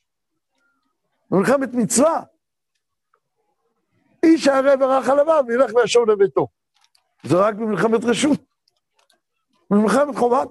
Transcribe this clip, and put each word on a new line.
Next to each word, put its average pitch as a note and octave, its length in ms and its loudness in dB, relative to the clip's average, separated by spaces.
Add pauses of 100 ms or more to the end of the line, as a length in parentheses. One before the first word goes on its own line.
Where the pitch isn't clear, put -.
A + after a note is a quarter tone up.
(1300)
במלחמת A#3+ 420 0
מצווה, B3 500 -2 (2000)
"איש D#4+ 260 4
הערב C4+ 320 2
ורך C4 280 0
הלבב, C#4+ 420 0
ילך A#3 240 -2
וישוב A#3 360 2
לביתו." G3 360 0 (760)
זה D3+ 140 0
רק G#3 180 0
במלחמת A3 500 -2
רשות. A#3+ 360 -2 (1300)
במלחמת G#3+ 460 0
חובה, A#3+ 340 0